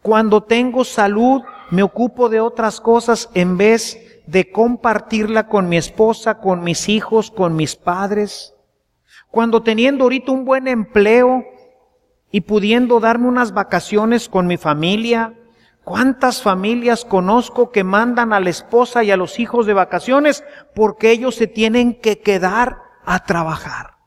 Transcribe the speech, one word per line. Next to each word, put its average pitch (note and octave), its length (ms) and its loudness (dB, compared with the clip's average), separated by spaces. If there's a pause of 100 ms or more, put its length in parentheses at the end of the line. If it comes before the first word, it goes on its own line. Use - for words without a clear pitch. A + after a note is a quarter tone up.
Cuando G#3+ 420 2
tengo B3 400 0
salud, A#3 580 0 (300)
me F3 100 2
ocupo A#3 480 0
de A3 100 0
otras A3+ 400 -2
cosas A#3 540 0
en F3+ 240 0
vez - 680 -2
de F3+ 240 0
compartirla A3 960 -2
con G3 220 0
mi E3+ 80 2
esposa, A3 640 -2
con F3+ 240 -2
mis E3+ 260 -4
hijos, G#3+ 420 0
con F3 240 -2
mis D#3 200 -4
padres. G3 760 -6 (760)
Cuando A3+ 340 0
teniendo B3 400 2
ahorita B3+ 280 0
un C4 140 -4
buen C4 220 0
empleo A#3+ 760 2 (880)
y G3+ 100 0
pudiendo A3+ 580 2
darme A#3 280 2
unas B3 240 0
vacaciones G#3 760 -2
con F#3 160 0
mi F3 120 -2
familia, A3 760 -2 (500)
¿cuántas B3 580 -2
familias A3+ 640 -2
conozco A#3 680 0
que G3+ 120 0
mandan A3+ 480 0
a G3+ 80 2
la F3+ 100 0
esposa A#3+ 540 0
y G3+ 80 2
a F#3+ 60 4
los F3+ 220 -4
hijos A#3+ 260 0
de G#3 80 0
vacaciones A#3+ 680 0 (300)
porque A3 380 2
ellos A#3+ 240 0
se A3+ 120 0
tienen A#3 520 0
que G#3 200 -2
quedar G3+ 580 0 (280)
a F3+ 180 -2
trabajar? - 720 -6 (120)